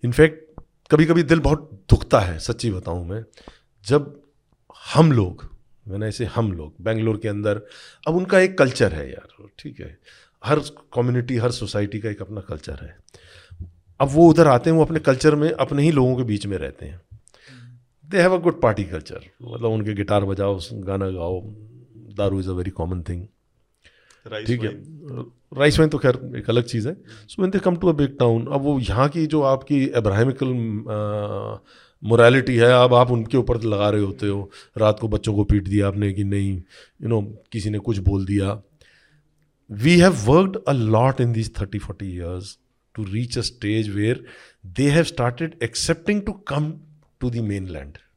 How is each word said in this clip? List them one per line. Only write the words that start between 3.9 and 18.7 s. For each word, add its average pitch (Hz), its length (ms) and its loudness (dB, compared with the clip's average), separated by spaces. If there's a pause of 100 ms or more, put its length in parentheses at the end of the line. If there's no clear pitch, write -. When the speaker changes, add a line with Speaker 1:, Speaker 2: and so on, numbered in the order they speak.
Speaker 1:
हम 156 180 6
लोग, 98 440 -2 (320)
मैंने 104 180 -8
ऐसे 107 200 -8
हम 104 260 -4
लोग, 78 300 -12
बेंगलोर 110 360 -2
के 110 100 -8
अंदर, 104 340 -4 (460)
अब 160 80 0
उनका 185 240 2
एक 185 180 2
कल्चर 120 360 2
है 71 180 -10
यार, - 360 -20 (120)
ठीक 67 200 -18
है, - 200 -18 (460)
हर 147 140 2 (340)
कम्युनिटी, 123 440 -2
हर 120 140 0
सोसाइटी 104 480 -6
का 107 100 -8
एक 104 120 -10
अपना 98 200 -14
कल्चर 82 400 -14
है। - 160 -20 (1040)
अब 139 120 2
वो 165 180 8
उधर 160 180 8
आते 127 220 4
हैं, 160 80 4
वो 156 80 6
अपने 160 140 -2
कल्चर 147 360 4
में, 151 160 0
अपने 139 320 -2
ही 160 80 4
लोगों 127 260 2
के 131 60 -2
बीच 104 220 -4
में 101 120 -6
रहते 69 280 -10
हैं। 76 160 -14 (1080)
They 180 180 4
have 185 140 2
a 170 60 2
good - 180 -2
party 107 280 2